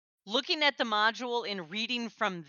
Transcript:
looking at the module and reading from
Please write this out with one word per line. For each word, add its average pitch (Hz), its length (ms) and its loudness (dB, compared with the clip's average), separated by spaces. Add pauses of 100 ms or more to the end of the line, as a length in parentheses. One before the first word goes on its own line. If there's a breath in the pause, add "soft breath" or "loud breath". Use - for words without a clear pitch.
(280)
looking 285 340 0
at 285 160 4
the 285 60 0
module 226 640 0
and 180 220 -6
reading 233 380 -4
from 185 400 -2